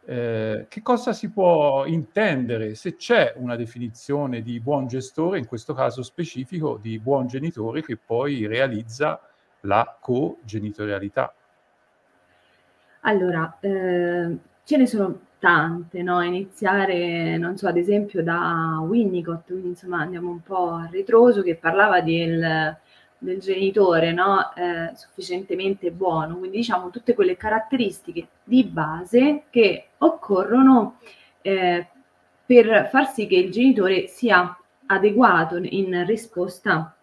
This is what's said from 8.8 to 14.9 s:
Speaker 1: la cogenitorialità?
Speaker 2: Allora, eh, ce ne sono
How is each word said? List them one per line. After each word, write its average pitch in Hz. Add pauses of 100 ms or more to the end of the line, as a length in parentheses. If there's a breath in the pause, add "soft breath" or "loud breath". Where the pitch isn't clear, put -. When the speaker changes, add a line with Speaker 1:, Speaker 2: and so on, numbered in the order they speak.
Speaker 1:
la 101
cogenitorialità? 107 (1700)
Speaker 2:
Allora, 180
eh, 175 (280)
ce 294
ne 254
sono 196 (180)